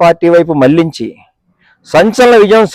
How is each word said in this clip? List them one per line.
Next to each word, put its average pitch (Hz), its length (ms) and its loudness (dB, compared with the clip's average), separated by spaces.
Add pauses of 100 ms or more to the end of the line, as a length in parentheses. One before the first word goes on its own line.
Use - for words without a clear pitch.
పార్టీ 170 320 0
వైపు 170 280 0
మళ్లించి 147 460 -2 (800)
సంచలన 226 560 0
విజయం 214 320 2